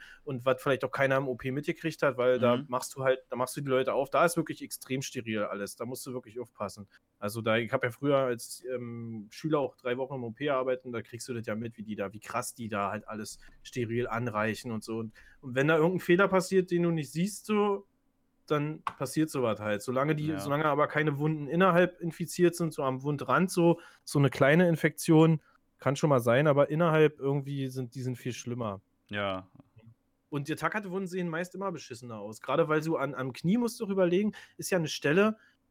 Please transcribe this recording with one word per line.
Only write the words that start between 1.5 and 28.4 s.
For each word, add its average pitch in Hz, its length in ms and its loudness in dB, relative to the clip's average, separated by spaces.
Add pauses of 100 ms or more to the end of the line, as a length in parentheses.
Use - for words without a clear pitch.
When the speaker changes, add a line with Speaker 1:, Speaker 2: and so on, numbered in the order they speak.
Speaker 1:
mitgekriegt 151 500 -6
hat, 131 160 0
weil 123 220 4
da 123 180 4
Speaker 2:
Mhm. 143 100 -8
Speaker 1:
machst 123 280 -4
du 135 80 -8
halt, 131 160 2 (100)
da 123 60 -8
machst 127 220 -4
du 147 40 -6
die 143 80 -6
Leute 127 240 2
auf, 131 160 0
da 151 160 4
ist 170 120 2
wirklich 156 260 -6
extrem 135 400 -8
steril 113 400 -4
alles, 101 320 -6
da 117 100 -10
musst 123 220 -10
du 127 60 -10
wirklich 117 260 -12
aufpassen. 104 480 -10 (300)
Also 110 240 -6
da, 110 160 2
ich 117 140 -2
hab 131 120 -2
ja 120 80 -2
früher 143 260 0
als, 127 460 -2 (100)
ähm, 117 580 -10
Schüler 151 280 -2
auch 131 160 -4
drei 123 220 -4
Wochen 135 180 -6
im 127 80 -6
O 113 80 -8
P 139 140 -8
gearbeitet 131 400 -2
und 127 60 -10
da 113 100 -6
kriegst - 260 -14
du 127 60 -8
das 113 120 -8
ja 107 100 -4
mit, 113 220 -8
wie 107 60 -14
die 107 120 -8
da, 98 180 -6
wie 104 60 -16
krass - 340 -6
die 117 140 -12
da 101 240 -2
halt 107 160 -10
alles 107 320 -12 (240)
steril 117 440 -4
anreichen 110 640 -2
und 110 120 -6
so. 113 140 -8
Und, 113 160 -8 (280)
und 127 140 -10
wenn 139 120 4
da 165 100 4
irgendein 175 240 2
Fehler 185 260 4
passiert, 185 440 2
den 175 120 2
du 170 80 2
nicht 151 200 -2
siehst, 185 340 -4
so, 208 420 0 (600)
dann 151 360 -2
passiert 156 460 -2
sowas 117 300 0
halt. 107 240 -2
Solange 139 320 0
die, 151 220 -4
Speaker 2:
Ja. - 20 -6
Speaker 1:
solange 147 260 -2
aber 147 220 2
keine 151 300 0
Wunden 151 300 -2
innerhalb 175 540 4
infiziert 170 540 0
sind, 160 180 -4
so 151 100 -4
am 131 200 -2
Wundrand, 147 480 0
so, 170 280 4 (240)
so - 160 0
eine 139 100 6
kleine 160 400 6
Infektion 160 720 4 (380)
kann 135 160 0
schon 160 140 0
mal 131 120 6
sein, 123 260 4
aber 143 220 4
innerhalb 156 500 4
irgendwie 139 500 -2
sind, 127 260 -8
die 127 80 -10
sind 123 140 -4
viel 123 160 -6
schlimmer. 113 480 -6 (280)